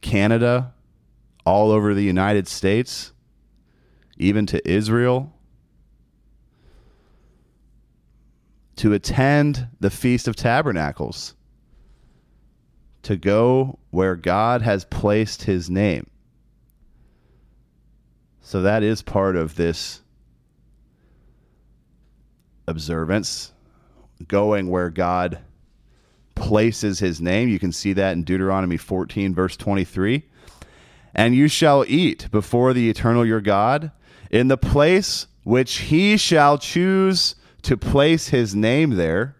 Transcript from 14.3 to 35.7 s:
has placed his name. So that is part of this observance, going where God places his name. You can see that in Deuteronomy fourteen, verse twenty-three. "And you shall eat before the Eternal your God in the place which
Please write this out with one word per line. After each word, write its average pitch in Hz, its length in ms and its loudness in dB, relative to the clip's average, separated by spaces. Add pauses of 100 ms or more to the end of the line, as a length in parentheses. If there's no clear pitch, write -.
has 104 240 -2
placed 107 600 -2
his 87 260 -2
name. 92 400 -2 (2250)
So 95 200 -6
that 104 200 2
is 107 180 0
part 98 360 0
of 80 180 -4
this 85 480 -4 (2750)
observance, 82 840 -4 (760)
going 101 400 0
where 90 220 -2
God 90 480 -2 (960)
places 107 640 0
his 87 220 -2
name. 95 280 0
You 104 100 0
can 90 140 -4
see 98 220 -4
that 95 180 0
in 85 120 -4
Deuteronomy 92 520 -2
fourteen, 95 580 -4
verse 90 220 -2
twenty-three. 101 680 -2 (920)
"And 117 200 2
you 139 140 4
shall 143 400 2
eat 147 420 0
before 120 440 2
the 120 160 2
Eternal 117 340 2
your 110 160 0
God 110 500 0 (400)
in 127 180 4
the 131 100 2
place 175 720 0 (160)
which 123 340 0